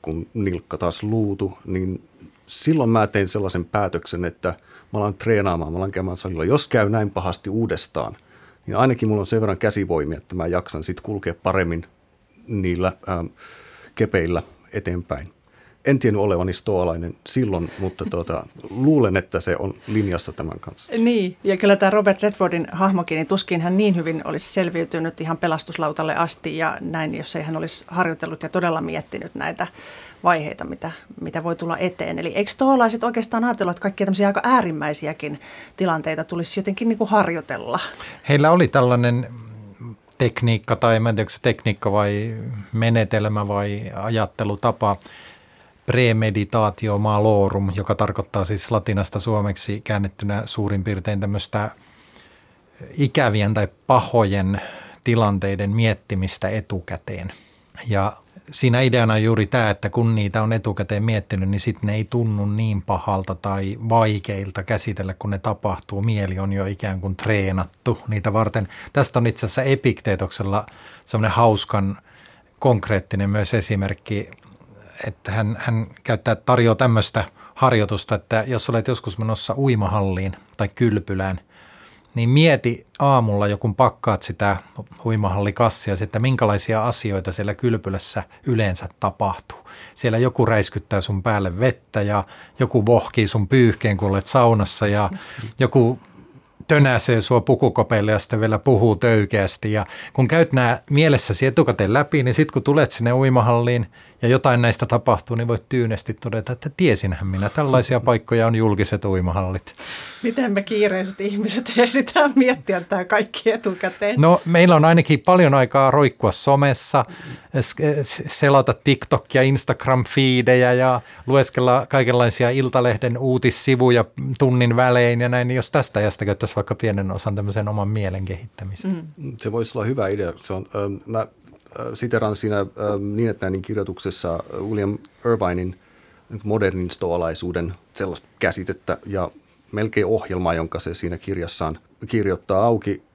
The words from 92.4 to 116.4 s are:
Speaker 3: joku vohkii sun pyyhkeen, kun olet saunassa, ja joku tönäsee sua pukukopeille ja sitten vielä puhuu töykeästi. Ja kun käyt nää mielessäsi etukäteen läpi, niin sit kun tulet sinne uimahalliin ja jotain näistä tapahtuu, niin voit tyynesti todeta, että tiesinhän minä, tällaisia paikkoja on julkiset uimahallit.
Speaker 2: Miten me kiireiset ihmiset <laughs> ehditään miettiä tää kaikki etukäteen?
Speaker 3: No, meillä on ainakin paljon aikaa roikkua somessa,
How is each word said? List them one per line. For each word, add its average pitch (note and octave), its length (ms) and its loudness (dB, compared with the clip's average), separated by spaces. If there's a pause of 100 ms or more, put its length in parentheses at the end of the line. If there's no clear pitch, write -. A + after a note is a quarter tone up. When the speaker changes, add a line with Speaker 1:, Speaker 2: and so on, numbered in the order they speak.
Speaker 3:
joku A#2 280 0
vohkii A2+ 420 4
sun G2+ 200 0
pyyhkeen, A2+ 480 4
kun G2 140 0
olet G2 160 0
saunassa, A2+ 600 4
ja G2+ 240 2 (500)
joku B2 380 4 (720)
tönäsee C3 520 4
sua A#2 200 2
pukukopeille A2 720 2
ja G#2 60 2
sitten A2 220 -2
vielä A2 180 2
puhuu A2+ 380 4
töykeästi. G#2+ 760 2
Ja G#2+ 140 -2 (260)
kun B2+ 160 2
käyt E3 240 4
nää B2 380 2
mielessäsi C#3+ 560 4
etukäteen A#2 460 2
läpi, C#3+ 300 2
niin B2 120 2
sit D#3 160 2
kun - 120 -2
tulet D3 280 4
sinne A#2 220 0
uimahalliin A#2+ 720 2 (360)
ja A#2 60 2
jotain B2+ 340 4
näistä A#2 240 2
tapahtuu, A#2 500 0
niin A#2 120 -2
voit A2+ 200 -4
tyynesti A#2 460 -2
todeta, A2+ 380 -6
että C3 240 -8
tiesinhän G2 500 0
minä, F#2+ 220 -2
tällaisia C3 520 2
paikkoja A#2 460 2
on A#2 80 2
julkiset G#2 500 0
uimahallit. F#2 680 -2 (480)
Speaker 2:
Miten A#3+ 300 -2
me G3+ 100 -2
kiireiset G3 580 -2
ihmiset G#3 520 -4
<laughs> - 60 0
ehditään C#4 580 2
miettiä B3+ 440 2
tää F3+ 240 -4
kaikki G#3+ 460 0
etukäteen? G3+ 720 -2
Speaker 3:
No, E3 240 6
meillä E3+ 320 6
on D3+ 80 6
ainakin D#3+ 360 6
paljon F3+ 340 6
aikaa C3+ 360 6
roikkua C3 420 4
somessa, C#3 720 2 (560)